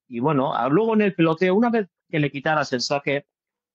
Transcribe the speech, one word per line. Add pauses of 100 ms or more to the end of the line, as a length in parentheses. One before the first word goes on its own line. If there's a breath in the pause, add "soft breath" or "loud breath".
y
bueno,
a-,
luego
en
el
peloteo,
una
vez (200)
que
le
quitaras
el
saque, (480)